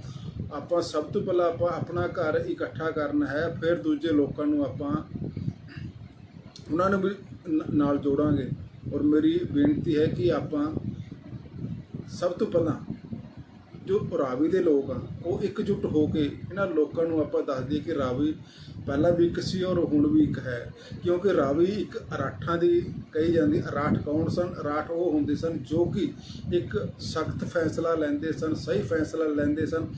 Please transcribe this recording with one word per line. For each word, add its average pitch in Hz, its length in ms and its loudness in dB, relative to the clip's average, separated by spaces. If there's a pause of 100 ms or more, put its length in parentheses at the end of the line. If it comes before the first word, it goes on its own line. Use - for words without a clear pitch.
(520)
ਆਪਾਂ 165 300 0
ਸਭ 156 220 -2
ਤੋਂ 196 180 0
ਪਹਿਲਾਂ 175 240 4
ਆਪਾਂ 170 220 2
ਆਪਣਾ 170 380 -2
ਘਰ 170 420 0
ਇਕੱਠਾ 160 420 -2
ਕਰਨਾ 147 360 0
ਹੈ, 160 340 -2
ਫਿਰ 165 140 4
ਦੂਜੇ 156 340 0
ਲੋਕਾਂ 147 380 2
ਨੂੰ 147 180 2
ਆਪਾਂ 143 320 -2 (1700)
ਉਹਨਾਂ 185 200 2
ਨੂੰ 190 100 4
ਵੀ 190 100 2 (380)
ਨ-, 156 260 0
ਨਾਲ 143 240 4
ਜੋੜਾਂਗੇ। 139 500 2 (460)
ਔਰ 143 80 0
ਮੇਰੀ 156 380 4 (120)
ਬੇਨਤੀ 147 460 4
ਹੈ 156 80 6
ਕਿ 175 260 2
ਆਪਾਂ 147 400 0 (1400)
ਸਭ 175 220 -2
ਤੋਂ 208 160 -2
ਪਹਿਲਾਂ 160 380 0 (1000)
ਜੋ - 220 0 (100)
ਰਾਵੀ 139 300 0
ਦੇ 185 140 2
ਲੋਕ 147 280 2
ਆ, 127 120 -4 (240)
ਉਹ 196 140 -2
ਇਕਜੁੱਟ 202 440 -2
ਹੋ 151 220 2
ਕੇ 156 140 0
ਇਹਨਾਂ 175 460 -2
ਲੋਕਾਂ 156 400 0
ਨੂੰ 160 140 0
ਆਪਾਂ 151 220 0
ਦੱਸ 131 180 -2
ਦਈਏ 143 200 -2
ਕਿ 160 140 -4
ਰਾਵੀ 139 400 0 (520)
ਪਹਿਲਾਂ 151 260 4
ਵੀ 170 140 6
ਇੱਕ - 140 0
ਸੀ - 220 -2
ਔਰ 180 160 2
ਹੁਣ 147 280 4
ਵੀ 156 160 6
ਇੱਕ - 160 2
ਹੈ। 123 340 -6 (300)
ਕਿਉਂਕਿ 180 300 2
ਰਾਵੀ 151 320 4
ਇੱਕ 196 340 -2
ਅਰਾਠਾਂ 151 600 -4
ਦੀ 175 340 4 (200)
ਕਹੀ 160 200 2
ਜਾਂਦੀ। 156 280 6
ਅਰਾਠ - 420 0
ਕੌਣ 156 260 0
ਸਨ? 175 320 0
ਅਰਾਠ 151 300 -2
ਉਹ 170 220 0
ਹੁੰਦੇ 147 240 2
ਸਨ 165 220 -2
ਜੋ 156 260 0
ਕਿ 170 280 0 (420)
ਇੱਕ 196 460 -2
ਸਖਤ - 440 -4
ਫੈਸਲਾ 165 500 0
ਲੈਂਦੇ 151 380 0
ਸਨ, 151 220 -2
ਸਹੀ 180 280 0
ਫੈਸਲਾ 160 420 0
ਲੈਂਦੇ 147 420 2
ਸਨ, 165 200 -2 (120)